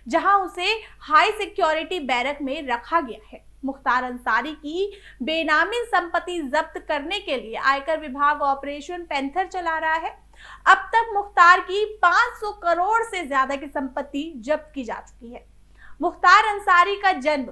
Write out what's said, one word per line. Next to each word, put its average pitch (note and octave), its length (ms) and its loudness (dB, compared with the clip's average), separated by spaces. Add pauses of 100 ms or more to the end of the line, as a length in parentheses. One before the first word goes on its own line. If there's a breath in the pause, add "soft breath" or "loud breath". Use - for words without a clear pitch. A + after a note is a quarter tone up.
जहां D#4+ 340 4
उसे F4+ 240 -6 (360 loud breath)
हाई D#4 300 4
security E4+ 720 -2
barrack C4 400 -2
में C#4+ 260 -6
रखा B3 340 -2
गया A#3 260 -10
है। - 140 -20 (240)
मुख्तार B3+ 380 -2
अंसारी B3 500 -2
की E4+ 380 -6 (320 loud breath)
बेनामी D#4+ 600 0
संपत्ति F4 580 -2
जब्त D4+ 340 -2 (100)
करने D#4 320 -4
के F4+ 180 -4
लिए A3 180 -10
आयकर C#4 440 0
विभाग D4 420 -2
ऑपरेशन C#4+ 600 -4
पैंथर D4+ 440 -4
चला E4+ 300 -4
रहा D#4+ 180 0
है। E4 160 -6 (540 loud breath)
अब - 280 6
तक A4+ 200 2
मुख्तार F#4 480 6
की F#4 220 -2 (180)
पाँच G#4 380 2
सौ G#4 200 -6
करोड़ F4+ 460 2
से F#4+ 220 -8
ज्यादा C4+ 280 0
की C#4 120 -12
संपत्ति C#4+ 720 -6
जब्त D4 380 -4
की C4+ 80 -8
जा A3 160 -10
चुकी - 340 -20
है। - 120 -20 (560 soft breath)
मुख्तार F4+ 460 6
अंसारी G4+ 500 4
का G4 160 2
जन्म, C4+ 380 -2